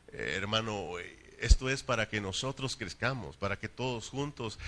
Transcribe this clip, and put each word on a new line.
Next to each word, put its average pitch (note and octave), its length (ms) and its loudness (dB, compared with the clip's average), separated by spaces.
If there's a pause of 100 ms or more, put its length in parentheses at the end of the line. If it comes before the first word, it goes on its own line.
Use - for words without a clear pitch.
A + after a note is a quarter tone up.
Eh, B1 280 -4
hermano, G2+ 600 0
eh, - 420 -14
esto B2+ 300 8
es C3+ 120 0
para A2+ 240 2
que G#2+ 140 0
nosotros C3 560 -2
crezcamos, A2 600 -2
para G2 220 -2
que A2 120 -8
todos B2 400 -4
juntos C3+ 580 -4